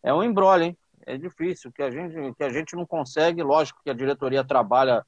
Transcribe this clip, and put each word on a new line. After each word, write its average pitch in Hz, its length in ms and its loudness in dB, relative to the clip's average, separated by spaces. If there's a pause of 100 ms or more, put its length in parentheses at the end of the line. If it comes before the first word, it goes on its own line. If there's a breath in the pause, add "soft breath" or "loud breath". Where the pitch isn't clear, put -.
é 123 100 0
um 175 100 2
embrolho, 190 420 4
hein? 175 120 -6 (300)
É 131 100 -8
difícil, 165 540 -8
que - 100 -10
a 135 80 -2
gente, 151 480 -10
que 147 60 -4
a 139 60 -2
gente 156 260 -6
não 175 100 -6
consegue, 160 560 0
lógico 151 420 0
que 147 60 -6
a 127 60 -4
diretoria 135 480 -2
trabalha 127 640 2